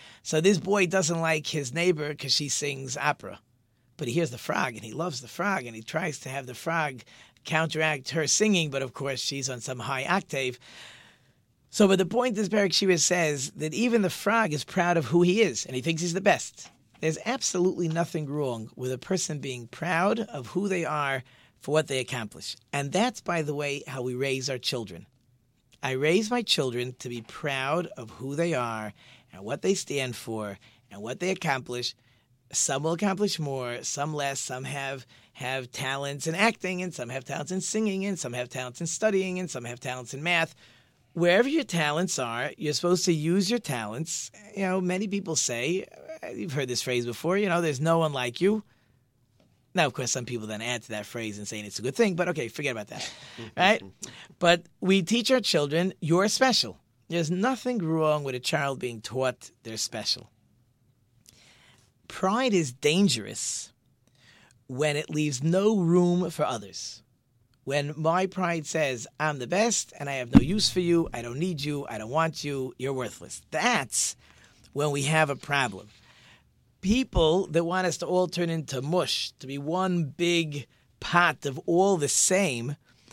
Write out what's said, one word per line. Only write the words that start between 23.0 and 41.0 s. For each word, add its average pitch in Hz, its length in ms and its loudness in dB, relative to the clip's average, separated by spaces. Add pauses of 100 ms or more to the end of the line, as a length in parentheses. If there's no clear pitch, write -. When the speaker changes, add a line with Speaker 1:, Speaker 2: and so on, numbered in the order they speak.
Speaker 1:
by 170 220 -2
the 147 120 -2
way, 143 320 -4
how 131 160 -6
we 123 120 -2
raise 135 340 -2
our 131 100 -4
children. 101 480 -6 (760)
I 131 100 -2
raise 170 380 2
my 247 120 0
children 123 580 -2
to 127 100 -10
be 120 120 -8
proud 143 640 -2 (120)
of 110 120 -12
who 139 240 -10
they 165 200 0
are 113 380 -4 (400)
and 92 120 -16
what 120 160 -6
they 190 140 2
stand 135 420 -4
for 107 420 -8 (320)
and 101 120 -14
what 117 180 -8
they 180 100 -2
accomplish. 127 640 -2 (580)
Some 143 320 0
will 160 80 2
accomplish 190 460 0
more, 131 440 -4
some 147 320 -4
less. 139 260 -2
Some 131 240 -6
have, 135 400 -6 (300)
have 131 380 -6
talents 139 540 -4
in 160 80 -2
acting, 185 460 0
and 180 140 -6
some 120 160 -8
have 131 140 -6
talents 143 280 -6
in 185 80 -2
singing, 196 460 -2
and 190 120 -2
some 123 140 -6
have 123 160 -4
talents 127 320 -8
in 170 60 -4
studying, 190 520 0
and 180 120 -4
some 120 140 -8
have 123 160 -10
talents 127 340 -8
in 139 80 -8
math. 165 320 2 (580)